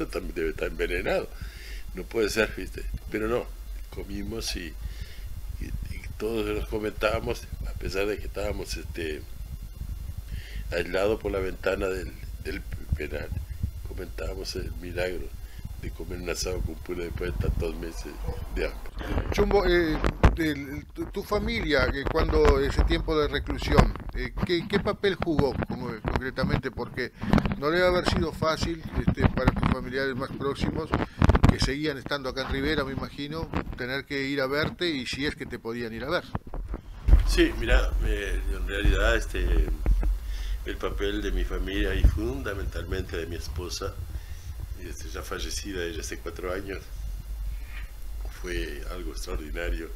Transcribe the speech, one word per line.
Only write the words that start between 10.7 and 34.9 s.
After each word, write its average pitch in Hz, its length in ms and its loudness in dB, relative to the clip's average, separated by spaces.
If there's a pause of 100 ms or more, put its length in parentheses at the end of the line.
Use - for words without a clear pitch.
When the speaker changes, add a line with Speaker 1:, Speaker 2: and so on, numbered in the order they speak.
Speaker 1:
aislados 92 500 0
por 101 120 -2
la 98 80 0
ventana 95 480 0
del, 92 240 -4 (320)
del 90 160 -6 (360)
penal, 76 320 -4 (580)
comentábamos 92 680 -6
el 90 140 -4 (100)
milagro 87 460 -2 (560)
de - 80 -6
comer 90 300 -6
un 87 100 -2
asado 90 300 -2
con 82 160 -2
puré 87 280 -6
después 87 280 -4
de - 60 -2
tantos 82 380 0
meses 82 360 -8 (420)
de 80 120 0
hambre. - 240 -6 (420)
Speaker 2:
Chumbo, 202 340 4
eh, 175 320 4 (380)
el, 160 100 0
el, 143 400 -4
tu, - 200 -8
tu 208 160 -6
familia, 202 640 2
eh, 135 240 -2
cuando 156 500 6
ese 139 240 4
tiempo 160 340 2
de 147 100 4
reclusión, - 640 4 (220)
eh, 123 180 -4 (140)
¿qué, 170 220 2
qué 202 120 4
papel 202 360 2
jugó 147 380 2 (140)
como, 120 320 -6
concretamente? 131 680 0
Porque 117 420 -4 (460)
no 143 120 2
debe 180 160 6
haber 180 220 4
sido 165 240 2
fácil, 160 500 0 (240)
este, 135 240 6
para 127 220 6
tus - 180 2
familiares 131 460 0
más 131 140 -4
próximos, 147 600 -2 (600)
que 117 100 4
seguían 143 360 2
estando 131 320 -4
acá 127 140 -2
en 127 100 -4
Rivera, 143 320 2
me 135 80 -4
imagino, 143 560 -6 (280)
tener 131 280 -4
que 135 240 -2
ir 139 120 2
a 131 60 4
verte 156 420 0
y 131 180 -2